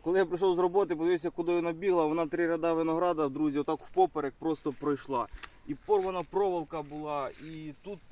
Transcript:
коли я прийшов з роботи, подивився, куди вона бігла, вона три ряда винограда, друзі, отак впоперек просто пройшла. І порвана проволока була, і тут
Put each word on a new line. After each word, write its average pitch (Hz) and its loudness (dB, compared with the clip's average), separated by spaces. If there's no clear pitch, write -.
коли 180 2
я 190 6
прийшов 175 2
з - 4
роботи, 180 2
подивився, 170 0
куди 170 -2
вона 170 0
бігла, 170 2
вона 160 0
три 170 0
ряда 165 0
винограда, 160 2
друзі, 143 0
отак 147 -2
впоперек 156 0
просто 156 -2
пройшла. 135 -2
І 147 -6
порвана 190 0
проволока 175 -2
була, 147 -6
і 156 -12
тут 196 -12